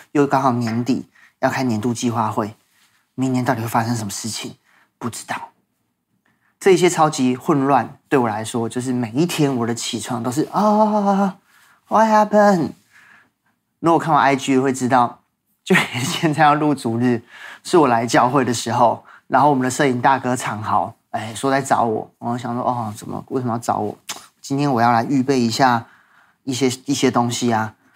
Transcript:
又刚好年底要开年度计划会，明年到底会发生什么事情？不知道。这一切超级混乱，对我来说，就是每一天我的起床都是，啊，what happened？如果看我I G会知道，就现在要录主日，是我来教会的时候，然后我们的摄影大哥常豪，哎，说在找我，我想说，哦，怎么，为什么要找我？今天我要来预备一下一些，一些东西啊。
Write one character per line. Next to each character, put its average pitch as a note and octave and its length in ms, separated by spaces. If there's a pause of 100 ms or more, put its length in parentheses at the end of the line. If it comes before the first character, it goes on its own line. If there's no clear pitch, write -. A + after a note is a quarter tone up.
(120)
又 C#3+ 160
刚 C#3 140
好 C3 100
年 A#2+ 320
底 A#2+ 240 (320)
要 C3 100
开 C3 140
年 A2+ 160
度 A#2+ 140
计 A#2+ 180
划 A2 180
会， G#2+ 240 (640)
明 C3 160
年 B2+ 140
到 C3 100
底 A2+ 60
会 A2 60
发 A2+ 160
生 A#2 120
什 G#2+ 80
么 G2 60
事 - 180
情？ B2 280 (440)
不 A#2+ 100
知 - 160
道。 - 120 (1200)
这 G3 120
一 F3 60
切 E3+ 120
超 D#3+ 180
级 B2+ 280
混 C3+ 300
乱， B2+ 320 (120)
对 D3 80
我 A#2+ 100
来 A2 160
说， A2+ 240
就 B2 140
是 B2+ 100
每 B2 200
一 D#3 160
天 C#3+ 280
我 A#2 120
的 A#2 80
起 - 240
床 A#2+ 240
都 B2+ 80
是， C#3+ 200
啊， G3+ 840 (500)
what G#3+ 220
happened？ G#3 640 (1080)
如 E3 120
果 D#3 80
看 D#3+ 120
我 D3 80
I C3+ 160
G C3 220
会 C3+ 160
知 B2+ 160
道， B2 300 (440)
就 F#3 120
现 D#3 580
在 D#3+ 80
要 D3 140
录 D3+ 180
主 A#2 240
日， A#2+ 240 (420)
是 - 140
我 D3 100
来 A#2 200
教 B2 200
会 C3 160
的 A#2+ 80
时 A#2 200
候， A2+ 340 (220)
然 C3 120
后 D3 120
我 - 20
们 B2+ 100
的 B2+ 60
摄 D3 160
影 B2 160
大 C3+ 160
哥 B2 180
常 A2 280
豪， G#2 320 (160)
哎， A2 240
说 C3+ 160
在 C3+ 100
找 A#2 220
我， A2 340
我 A#2 180
想 A#2+ 200
说， B2 80
哦， A#2+ 340
怎 - 100
么， G2+ 200
为 C3 120
什 B2 80
么 A2+ 60
要 A#2+ 60
找 G2 180
我？ G2+ 180 (460)
今 C#3 160
天 C#3+ 120
我 A#2 120
要 A#2+ 100
来 A#2 120
预 C3+ 180
备 C3 180
一 A#2 120
下 A#2+ 340 (580)
一 C#3 80
些， B2+ 160 (180)
一 C#3+ 80
些 C3 180
东 A#2+ 180
西 A#2+ 240
啊。 A2 220 (200)